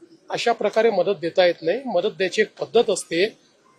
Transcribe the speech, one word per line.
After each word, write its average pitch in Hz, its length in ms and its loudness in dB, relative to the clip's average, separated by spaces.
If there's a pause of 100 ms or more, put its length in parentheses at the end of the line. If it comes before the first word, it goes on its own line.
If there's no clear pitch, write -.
(300)
अशा 196 220 -2
प्रकारे 220 380 0
मदत 190 300 0
देता 170 260 2
येत 175 160 2
नाही. 180 240 -2
मदत 202 220 -2
द्यायची 185 340 -2
एक - 180 -4
पद्धत 226 300 0
असते. 185 480 -2 (400)